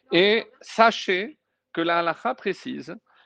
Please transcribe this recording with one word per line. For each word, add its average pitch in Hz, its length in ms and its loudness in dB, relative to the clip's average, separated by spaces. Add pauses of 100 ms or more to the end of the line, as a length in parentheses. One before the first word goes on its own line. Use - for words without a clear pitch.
(120)
Et 202 340 4 (160)
sachez 220 720 0 (360)
que - 80 -4
la 170 180 0
halakha 170 380 -2
précise 147 600 -8 (300)